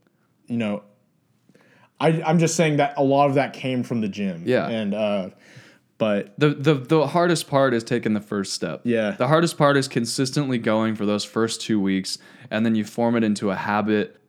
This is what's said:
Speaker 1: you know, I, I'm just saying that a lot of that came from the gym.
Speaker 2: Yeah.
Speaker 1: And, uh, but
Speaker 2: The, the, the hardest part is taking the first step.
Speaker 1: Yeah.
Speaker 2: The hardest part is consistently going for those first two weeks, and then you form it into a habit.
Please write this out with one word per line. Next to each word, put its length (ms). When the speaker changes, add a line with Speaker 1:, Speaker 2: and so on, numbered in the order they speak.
Speaker 1:
you 120
know, 260
I, 220
I'm 160
just 180
saying 220
that 180
a 60
lot 260
of 80
that 160
came 300
from 180
the 80
gym. 360
Speaker 2:
Yeah. 240
Speaker 1:
And, 260
uh, 360
but 400
Speaker 2:
The, 120
the, 240
the 320
hardest 420
part 260
is 100
taking 300
the 60
first 340
step. 300
Speaker 1:
Yeah. 280
Speaker 2:
The 160
hardest 280
part 200
is 100
consistently 720
going 380
for 100
those 180
first 360
two 200
weeks, 380
and 160
then 80
you 100
form 320
it 60
into 280
a 60
habit. 720